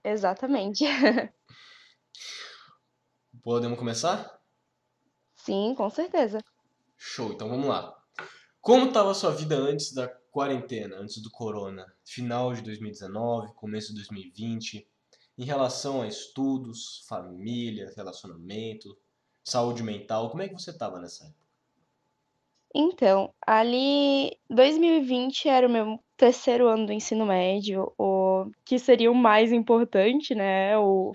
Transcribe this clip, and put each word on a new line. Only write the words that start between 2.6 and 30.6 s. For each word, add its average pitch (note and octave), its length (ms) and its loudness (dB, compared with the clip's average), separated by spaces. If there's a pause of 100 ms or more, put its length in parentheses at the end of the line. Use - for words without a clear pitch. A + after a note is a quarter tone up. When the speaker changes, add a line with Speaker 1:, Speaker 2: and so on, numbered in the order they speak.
Speaker 2:
Podemos A#2+ 380 -2
começar? D3 580 -6 (960)
Speaker 1:
Sim, G#3 420 -4
com G#3+ 140 -4
certeza. C4 500 -4 (580)
Speaker 2:
Show, - 340 -10
então G#2+ 160 -10
vamos C3 200 -4
lá. F#2+ 280 -4 (640)
Como B3+ 320 6
tava G3+ 200 2
a - 20 -4
sua F#3 180 -2
vida D#3 240 -4
antes C#3 380 -2
da B2+ 160 -6
quarentena, A#2 880 -8
antes G#2 240 -14
do A2 100 -18
corona? G2 600 -10 (120)
Final B2 500 -6
de A2+ 80 -10
dois G#2+ 180 -12
mil G#2+ 100 -12
e - 20 -10
dezenove, A2 640 -6
começo G#2+ 340 -10
de G#2+ 80 -14
dois G2+ 140 -14
mil G2 140 -12
e F2+ 60 -20
vinte, A2+ 560 -10 (520)
em B2 80 -12
relação C3+ 560 -4
a A2 60 -6
estudos, B2+ 1000 -8
família, G#2 880 -10
relacionamento, G2 1000 -14 (480)
saúde A#2+ 380 -2
mental, A2 480 -6
como E3+ 140 -8
é G3 60 -8
que F#3+ 40 -16
você - 240 -16
tava F#2 220 -10
nessa F2 240 -18
época? - 240 -20 (1300)
Speaker 1:
Então, G#3+ 640 2
ali, C4+ 960 2 (120)
dois C4 280 6
mil E4 200 4
e - 20 2
vinte B3+ 480 -2
era B3+ 180 6
o B3 60 2
meu A3 260 0 (200)
terceiro B3 500 6
ano A3 200 2
do G#3 60 -4
ensino A3 320 -2
médio, F#3+ 720 0
o F#3+ 540 2 (140)
que B3+ 120 2
seria A#3 320 6
o A#3+ 60 6
mais A3+ 380 6
importante, A#3 800 2
né, G3 420 2